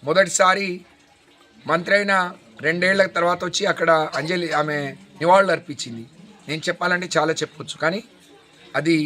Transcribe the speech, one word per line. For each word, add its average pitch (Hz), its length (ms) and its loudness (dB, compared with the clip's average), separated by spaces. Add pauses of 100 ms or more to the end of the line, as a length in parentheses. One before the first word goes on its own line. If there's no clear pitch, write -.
మొదటిసారి 190 600 2 (1040)
మంత్రి 175 280 0
అయిన 202 160 0 (500)
రెండేళ్ల 180 380 2 (140)
తర్వాత 175 300 0
వచ్చి 175 240 -4
అక్కడ 165 200 2 (260)
అంజలి 170 300 -4 (120)
ఆమె 151 160 -2 (440)
నివాళులు 185 360 4
అర్పించింది. 120 480 -10 (440)
నేను 156 200 -6
చెప్పాలంటే 180 480 -2
చాలా 156 260 2
చెప్పొచ్చు, - 420 -10
కానీ 180 180 0 (760)
అది 165 160 2 (100)